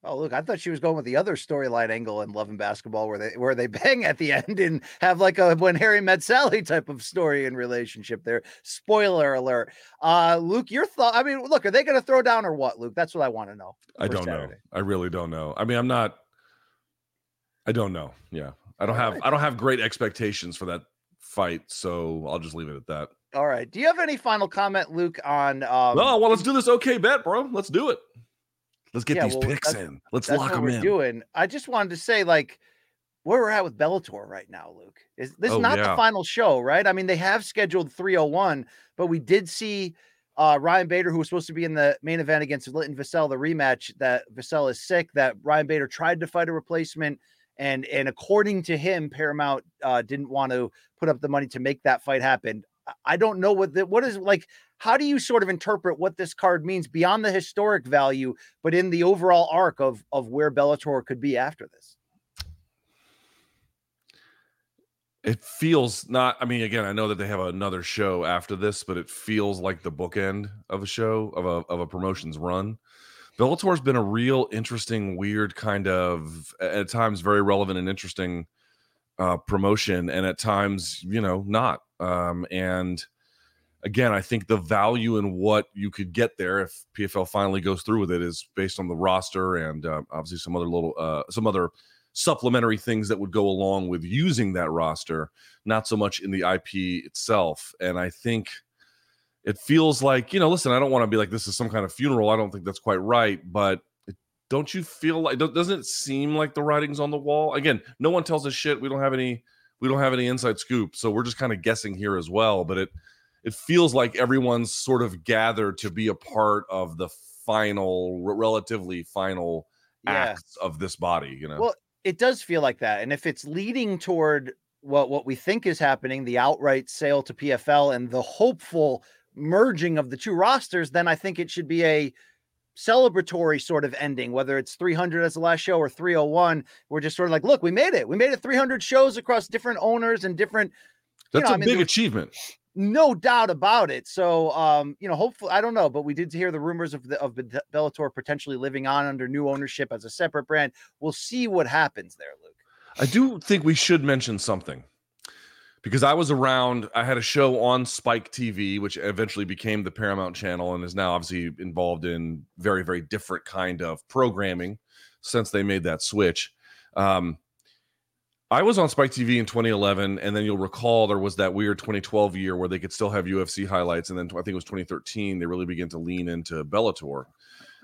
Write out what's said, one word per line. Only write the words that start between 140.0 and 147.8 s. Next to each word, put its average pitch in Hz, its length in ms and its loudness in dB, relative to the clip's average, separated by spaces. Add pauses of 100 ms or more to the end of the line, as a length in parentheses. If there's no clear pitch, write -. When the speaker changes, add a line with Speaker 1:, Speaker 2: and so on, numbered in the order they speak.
Speaker 1:
and 180 140 -4
different," 208 340 0
you - 680 -4
Speaker 2:
That's 294 60 2
Speaker 1:
know, 190 60 6
Speaker 2:
a - 20 6
Speaker 1:
I 190 40 4
mean, 165 40 0
Speaker 2:
big 220 80 4
Speaker 1:
there 349 100 4
was - 60 6
Speaker 2:
achievement. 214 500 0 (400)
Speaker 1:
no 226 400 4
doubt 233 340 4
about 190 400 4
it. 127 180 -6
So, 165 440 2
um, 147 480 4
you 196 80 -8
know, 170 80 0
hopefully, 202 360 -2
I 196 100 4
don't 233 120 0
know, 185 160 4
but 143 140 -4
we 147 100 -4
did 160 180 -4
hear 175 200 -2
the 156 80 -4
rumors 165 340 -4
of 127 140 -12
the, 143 140 -6
of 127 140 -6
Be-, 123 240 -6 (140)
Bellator 151 400 -2